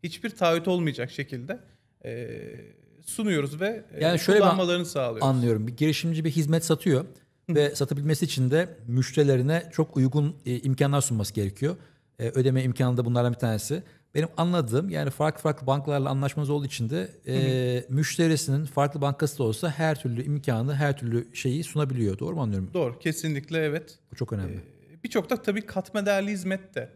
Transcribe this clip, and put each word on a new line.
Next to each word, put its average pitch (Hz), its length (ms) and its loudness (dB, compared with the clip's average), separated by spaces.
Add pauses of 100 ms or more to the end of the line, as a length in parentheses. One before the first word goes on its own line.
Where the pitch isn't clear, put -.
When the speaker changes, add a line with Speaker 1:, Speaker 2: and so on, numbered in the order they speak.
Speaker 1:
hiçbir 170 260 -8
taahhüt 170 380 2
olmayacak 156 440 0
şekilde, 131 480 -8 (460)
e, 117 320 -10 (640)
sunuyoruz 160 600 -2
ve, 208 320 -4
e, 151 100 -4
Speaker 2:
Yani 165 160 4
şöyle 202 200 6
ben 196 60 8
Speaker 1:
kullanmalarını 175 400 4
sağlıyoruz. 123 380 -2
Speaker 2:
anlıyorum. 120 440 2
Bir 120 100 -8
girişimci 156 480 0
bir 160 60 0
hizmet 160 340 2
satıyor 156 400 2 (440)
Speaker 1:
Hı. 165 60 2
Speaker 2:
ve 147 200 4
satabilmesi 147 500 0
için 127 260 0
de 170 260 2 (100)
müşterilerine 135 840 2
çok - 260 0
uygun, 143 380 2 (100)
e, 123 140 -2
imkanlar 139 420 2
sunması 110 320 -2
gerekiyor. 107 420 -2 (440)
E, 117 100 -4
ödeme 131 340 2
imkanı 123 340 2
da 123 80 0
bunlardan 120 280 2
bir 117 40 -6
tanesi. 117 460 -2 (320)
Benim 156 120 0 (100)
anladığım, 165 520 0
yani 151 200 -2
farklı 151 320 -2
farklı 143 260 -2
bankalarla 139 420 0
anlaşmanız 135 400 -2
olduğu 147 160 0
için 120 240 -4
de, 180 200 -4 (160)
e, 127 80 -4
Speaker 1:
Hı 127 540 0
hı. 131 60 -6
Speaker 2:
müşterisinin 151 720 2
farklı 143 360 0
bankası 139 360 -2
da 139 60 0
olsa 110 280 0
her 156 300 0
türlü 123 220 -4
imkanı, 139 520 -2
her 143 220 2
türlü 117 380 -4
şeyi 139 280 -2
sunabiliyor. 127 560 -2
Doğru - 160 -4
mu 160 60 -2
anlıyorum? 98 320 -2
Speaker 1:
Doğru, 131 260 -2
kesinlikle 156 580 -4
evet. 156 420 -4 (120)
Speaker 2:
Bu - 40 -18
çok 120 180 -4
önemli. 92 220 -4
Speaker 1:
E, - 480 -18
birçok - 260 -2
da 240 120 0
tabii 208 200 -2
katma 202 440 -6
değerli 202 260 0
hizmet 190 440 -6
de 117 200 -6